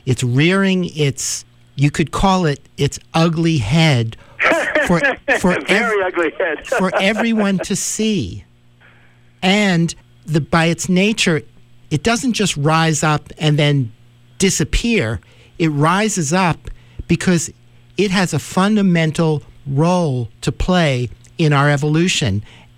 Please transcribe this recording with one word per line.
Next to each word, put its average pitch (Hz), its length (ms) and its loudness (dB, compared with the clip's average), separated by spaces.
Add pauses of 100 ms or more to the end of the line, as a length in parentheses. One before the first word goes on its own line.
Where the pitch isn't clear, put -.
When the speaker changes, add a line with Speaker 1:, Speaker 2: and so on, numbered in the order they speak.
Speaker 1:
It's 127 180 -2
rearing 180 640 2 (100)
its, - 500 -4 (300)
you 143 160 2
could 151 200 -2
call 185 340 2
it 143 160 -2 (160)
its 139 220 -4 (140)
ugly 165 440 2
head 120 600 2 (220)
Speaker 2:
<laughs> 311 480 0
Speaker 1:
for, 170 120 2 (400)
for 180 220 0
Speaker 2:
Very 208 400 0
Speaker 1:
ev-, 185 120 -4
Speaker 2:
ugly 165 240 -2
head. 160 300 -6
<laughs> - 120 -2
Speaker 1:
for 185 200 0
everyone 214 600 0
to - 160 -4
see. 165 680 -4 (960)
And 185 520 2 (320)
the, 160 160 0
by 165 240 0
its 165 240 -2
nature, 190 520 0 (480)
it - 140 -2
doesn't 233 300 0
just 196 220 0
rise 160 480 0
up 156 340 -2
and 151 220 0
then 143 320 2 (460)
disappear. 180 800 0 (400)
It 165 100 2
rises 165 640 0
up 180 380 0 (380)
because 170 440 0 (460)
it 196 140 0
has 180 220 0
a 147 60 0
fundamental 170 1040 0 (240)
role 143 640 0 (100)
to - 140 -4
play 143 560 0 (280)
in 156 140 2
our 143 180 4
evolution. 147 760 0 (340)